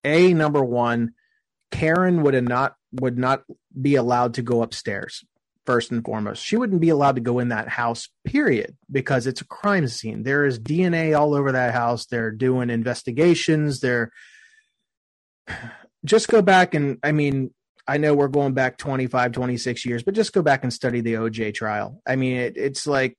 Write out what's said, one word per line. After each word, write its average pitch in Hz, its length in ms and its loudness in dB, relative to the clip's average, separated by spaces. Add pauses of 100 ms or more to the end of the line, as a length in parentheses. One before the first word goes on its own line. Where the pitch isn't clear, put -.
A, 175 300 6
number 147 300 2
one, 120 500 0 (560)
Karen 170 520 2
would 139 120 4
have 123 100 2
not, 123 300 0 (180)
would 123 260 -4
not 131 260 0 (360)
be 143 140 2
allowed 123 400 2
to 127 80 -6
go 117 200 0
upstairs, - 600 -8 (420)
first 120 240 0
and 117 140 -4
foremost. 107 400 -6
She 208 120 0
wouldn't 202 240 0
be 165 100 4
allowed 143 260 4
to 120 40 -2
go 123 180 -2
in 123 100 -2
that 110 200 -4
house, 117 400 -4 (160)
period, 220 520 0 (140)
because 131 360 -2
it's 127 140 -6
a - 60 -16
crime 190 420 0
scene. 110 340 -8
There 139 220 2
is 127 140 0
D 147 240 -2
N 175 120 2
A 160 200 0
all 147 200 2
over 139 180 2
that 123 220 0
house. 120 320 -2
They're 113 240 -4
doing 123 400 0
investigations. 143 1080 0
They're, 120 320 -2 (1400)
<sighs> - 560 -16
just 214 240 2
go 220 140 6
back 180 320 4
and, 143 280 -2
I 147 100 0
mean, 139 400 0 (340)
I 139 100 -2
know 147 180 2
we're 143 140 4
going 139 260 0
back 131 240 0
twenty-five, 127 540 -2
twenty-six 123 520 -4
years, 120 180 -4
but 196 120 -4
just 214 180 0
go 185 100 2
back 139 200 2
and 123 100 -2
study 120 280 -2
the 113 160 0
O 113 120 -2
J 110 240 -4
trial. 107 540 -6
I 131 100 -2
mean, 127 200 -2
it, 123 200 -4
it's 139 300 -6
like 131 320 0